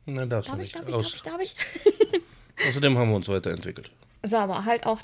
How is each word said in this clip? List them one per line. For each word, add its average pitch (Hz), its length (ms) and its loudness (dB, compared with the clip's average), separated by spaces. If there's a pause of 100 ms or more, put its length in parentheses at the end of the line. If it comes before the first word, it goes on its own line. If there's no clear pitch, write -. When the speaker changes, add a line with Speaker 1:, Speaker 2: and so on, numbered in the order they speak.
Speaker 1:
Nein, 131 220 -4
darfst 113 220 -2
du - 60 -6
Speaker 2:
Darf - 80 -8
ich, - 100 -12
Speaker 1:
nicht. - 20 -12
Speaker 2:
darf - 120 -12
ich, 123 60 -4
Speaker 1:
Aus- 110 280 -4
Speaker 2:
darf 330 180 -6
ich, 381 140 -6
darf - 400 2 (640)
ich? 151 80 2
<laughs> - 0 -
Speaker 1:
Außerdem 135 300 4
haben 117 120 4
wir 104 60 4
uns 92 120 -2
weiterentwickelt. 90 640 -4 (340)
Speaker 2:
So, 220 120 0
aber 202 280 0
halt 233 220 0
auch 220 180 0